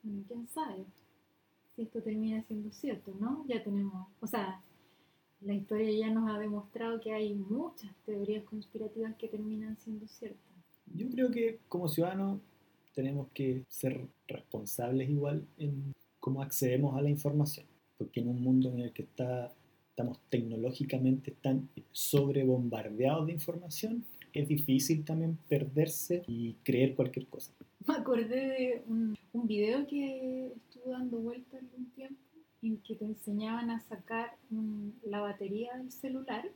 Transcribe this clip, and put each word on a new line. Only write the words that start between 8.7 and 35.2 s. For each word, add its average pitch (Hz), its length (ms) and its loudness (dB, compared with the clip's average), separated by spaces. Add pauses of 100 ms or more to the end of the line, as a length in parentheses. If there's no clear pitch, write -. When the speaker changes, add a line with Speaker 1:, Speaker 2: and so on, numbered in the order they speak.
Speaker 1:
que 226 140 -8
terminan 214 480 -4
siendo 214 300 -8
ciertas. - 340 -12 (520)
Speaker 2:
Yo 202 160 -2
creo 254 220 4
que 226 280 2 (100)
como 175 180 0
ciudadanos 196 520 2 (560)
tenemos 139 380 0
que 131 360 0
ser 131 380 -2 (200)
responsables 123 840 -2
igual 147 360 2 (140)
en 139 340 -2 (260)
cómo 135 220 0
accedemos 135 560 2
a 139 60 2
la 147 80 4
información, 147 560 2 (320)
porque - 220 -2
en 120 80 2
un 123 120 0
mundo 131 320 6
en 123 60 -2
el 120 120 -4
que - 120 -8
está, 123 500 -4 (380)
estamos 127 280 -4 (100)
tecnológicamente 127 1000 2 (120)
tan 135 260 2 (220)
sobrebombardeados 131 1400 4
de 170 60 -2
información, 175 720 -4 (300)
es 147 140 2
difícil 151 580 4
también 160 320 2 (100)
perderse 151 800 2
y 117 260 -2 (100)
creer 131 320 6
cualquier 127 320 0
cosa. - 260 -14 (340)
Speaker 1:
Me 311 80 4
acordé 240 300 2 (220)
de 254 400 0
un, 226 300 0 (160)
un 233 140 0
video 220 400 2
que 262 600 -2
estuvo 247 440 -10
dando 247 280 -2
vuelta 247 380 -6
algún 254 340 -12
tiempo, 269 260 -14 (440)
en 220 160 0
que - 180 -8
te 220 100 -6
enseñaban 220 640 -2
a 233 100 -2
sacar 226 560 -6 (160)
un, 214 420 -4 (120)
la 208 160 0